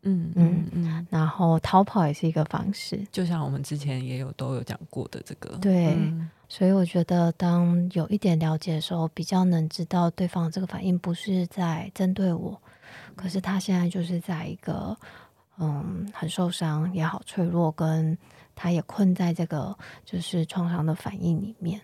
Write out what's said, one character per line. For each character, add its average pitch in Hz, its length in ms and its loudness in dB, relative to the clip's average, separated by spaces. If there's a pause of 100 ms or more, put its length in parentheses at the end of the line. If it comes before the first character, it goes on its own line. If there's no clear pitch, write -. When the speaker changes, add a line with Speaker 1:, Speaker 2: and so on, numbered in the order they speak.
Speaker 1:
嗯， 170 320 0
Speaker 2:
嗯， 170 380 6
Speaker 1:
嗯， 170 140 0
嗯。 165 240 -4
Speaker 2:
然 156 180 2
后 165 320 4
逃 190 240 6
跑 185 220 2
也 147 60 2
是 165 140 -2
一 160 60 2
个 156 140 2
方 - 260 -2
式。 - 260 -6 (140)
Speaker 1:
就 185 140 -2
像 165 180 0
我 135 60 -4
们 139 120 -4
之 147 140 -6
前 139 260 -4
也 127 140 -6
有， 131 160 -6
都 131 220 -4
有 120 80 -4
讲 - 260 -10
过 - 200 -8
的 - 180 -12
这 - 80 -12
个。 - 240 -12
Speaker 2:
对， 180 360 4
Speaker 1:
嗯。 165 360 0 (180)
Speaker 2:
所 - 180 0
以 185 60 6
我 196 100 6
觉 170 220 2
得 170 280 4
当 175 600 4
有 160 160 0
一 208 80 0
点 180 220 4
了 160 180 2
解 160 160 -4
的 156 80 0
时 165 140 -4
候， 165 140 0
比 160 140 -8
较 185 220 2
能 165 240 4
知 - 160 -6
道 175 280 2
对 185 140 -2
方 170 240 -2
这 175 80 -6
个 190 80 -2
反 - 160 -6
应 180 160 2
不 175 140 -2
是 185 360 0
在 170 460 -2
针 185 200 0
对 190 180 2
我， 165 260 -4 (560)
可 185 140 -8
是 185 140 -4
他 190 180 -2
现 185 180 0
在 175 120 2
就 180 120 -4
是 175 180 -2
在 160 260 -6
一 165 80 -8
个， - 420 -6 (600)
嗯， 170 560 -4
很 - 120 -6
受 175 240 -2
伤 156 440 -2
也 160 120 0
好， 170 200 -4
脆 190 180 -2
弱， 170 260 2
跟 160 460 0 (380)
他 - 160 -4
也 170 120 2
困 190 320 2
在 175 200 0
这 170 100 -2
个 160 320 -6 (300)
就 185 120 -6
是 170 280 -2
创 170 240 -2
伤 170 140 0
的 160 100 2
反 196 280 -8
应 170 200 2
里 208 160 -8
面。 180 260 -6